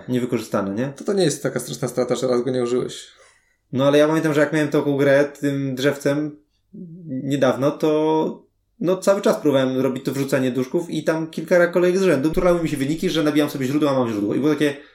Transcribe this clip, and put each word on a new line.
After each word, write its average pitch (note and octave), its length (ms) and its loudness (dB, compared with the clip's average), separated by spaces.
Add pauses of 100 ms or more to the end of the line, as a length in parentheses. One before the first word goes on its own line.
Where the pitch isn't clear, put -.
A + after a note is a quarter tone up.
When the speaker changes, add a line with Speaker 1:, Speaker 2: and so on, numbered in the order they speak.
Speaker 1:
niewykorzystane, A#2 640 -2
nie? C3 220 -4
Speaker 2:
To, - 80 -14
to - 80 -2
nie G3 120 2
jest C#3+ 180 -2
taka C3 180 -4
straszna C3+ 280 -8
strata, B2 260 -2
że B2 140 -2
raz B2 140 0
go C3 80 -4
nie B2+ 120 -2
użyłeś. - 440 -4 (680)
Speaker 1:
No B2+ 140 0
ale C#3+ 120 4
ja D3+ 100 6
pamiętam, D#3+ 260 0
że D3 60 4
jak D3 120 2
miałem D3+ 160 0
taką C#3+ 280 0
grę C#3 280 4 (160)
tym C#3 340 -2
drzewcem C#3+ 640 -2 (720)
niedawno, C3+ 600 0
to D#3 720 0 (380)
no F#3 160 0
cały G3 240 2
czas A3 160 2
próbowałem C3 440 2
robić C3 240 -2
to - 80 -4
wrzucanie C3 380 -2
duszków C3 400 -4
i D#3 140 -4
tam D#3+ 260 -2
kilka F3 360 2
kolejek F3+ 320 2
z G3 40 0
rzędu D#3 280 2
turlały F3 320 2
mi D#3 60 0
się C#3+ 80 -4
wyniki, D#3 340 -2
że D#3 120 0
nabijam D3 280 2
sobie C3+ 160 -4
źródło, C#3+ 240 2
a C3+ 40 2
mam B2+ 160 2
źródło. G#2 240 -2
I B2+ 60 -2
było D3+ 120 2
takie, D3 240 0 (180)